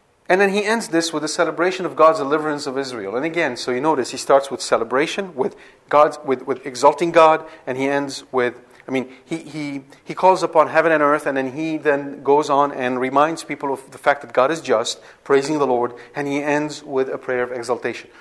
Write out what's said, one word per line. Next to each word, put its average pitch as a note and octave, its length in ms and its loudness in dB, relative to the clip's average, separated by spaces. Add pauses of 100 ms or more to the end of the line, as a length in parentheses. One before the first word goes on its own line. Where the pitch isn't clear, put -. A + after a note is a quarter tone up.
(280)
And F3+ 120 4
then G3 100 4
he G3+ 140 0
ends A3 240 -2
this E3 240 0
with D3+ 120 -4
a D#3 40 -6
celebration E3+ 580 -2
of C#3 100 -8
God's D#3 220 6
deliverance D3 480 -2
of C3 100 -6
Israel. A#2+ 400 -6
And C3+ 80 -2
again, D#3+ 320 -2
so - 140 -6
you B2 100 -2
notice C#3+ 300 0
he C3 80 -10
starts - 320 4
with B2+ 100 -8
celebration, C#3 720 -2
with - 220 -4 (320)
God's, D3 360 4
with, C3 220 -2
with C3 200 -6
exalting D3 460 2
God, D#3+ 340 6 (200)
and B2+ 120 -6
he C3+ 100 -2
ends C#3+ 420 -4
with, B2 300 -2 (260)
I - 40 -14
mean, C3 200 -4 (140)
he, E3 140 -8
he, C#3+ 440 -10 (220)
he - 100 -12
calls F#3 280 4
upon D#3+ 260 4
heaven D#3+ 240 4
and D3+ 100 4
earth, D3 240 2
and C#3 100 -2
then C3 160 -2
he D#3+ 260 -6
then C#3+ 440 -2
goes C#3+ 280 2
on C#3+ 220 2
and B2+ 280 -4
reminds C#3+ 420 0
people C#3+ 300 -6
of - 180 -10
the A#2+ 80 -18
fact C#3 240 0
that A#2+ 100 -16
God C3 180 2
is D#3+ 100 -4
just, B2+ 400 0 (240)
praising C#3+ 340 2
the C#3+ 80 2
Lord, A#2+ 280 -2 (200)
and C#3+ 140 -6
he C#3+ 140 -2
ends D3 400 -4
with C3 260 -2
a C3+ 100 -6
prayer B2+ 240 -4
of A#2+ 100 -6
exaltation. A#2 580 -6 (100)